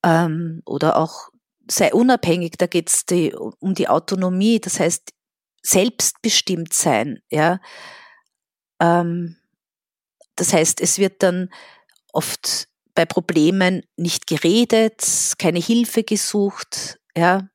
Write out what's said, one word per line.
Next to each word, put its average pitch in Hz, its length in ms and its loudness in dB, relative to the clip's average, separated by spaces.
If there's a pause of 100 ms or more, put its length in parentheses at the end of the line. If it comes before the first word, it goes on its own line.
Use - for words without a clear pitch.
Ähm, 165 600 0
oder - 320 0
auch - 320 -2 (420)
sei - 240 0
unabhängig, 180 640 2
da 180 80 2
geht's - 400 -2
die, 175 260 0
um 180 420 -6
die - 140 -2
Autonomie, 185 720 0
das - 200 -8
heißt, 170 320 -2 (500)
selbstbestimmt - 1080 -2
sein, 131 480 0 (100)
ja. 165 300 0 (1200)
Ähm, 170 560 2 (1000)
das - 180 -2
heißt, 160 280 2
es - 180 -2
wird 190 240 0
dann 180 280 0 (600)
oft - 540 -6 (300)
bei 165 80 2
Problemen 175 800 0 (140)
nicht 170 300 -6
geredet, 220 760 2 (340)
keine 175 220 0
Hilfe 226 420 0
gesucht, - 960 -4 (180)
ja. 180 380 2